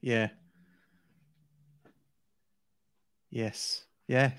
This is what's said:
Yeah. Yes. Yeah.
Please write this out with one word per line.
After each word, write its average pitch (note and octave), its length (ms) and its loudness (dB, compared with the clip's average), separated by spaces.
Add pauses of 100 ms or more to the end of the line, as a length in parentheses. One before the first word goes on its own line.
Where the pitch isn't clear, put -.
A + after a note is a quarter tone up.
Yeah. A2+ 260 2 (3000)
Yes. - 560 -6 (220)
Yeah. C3 320 4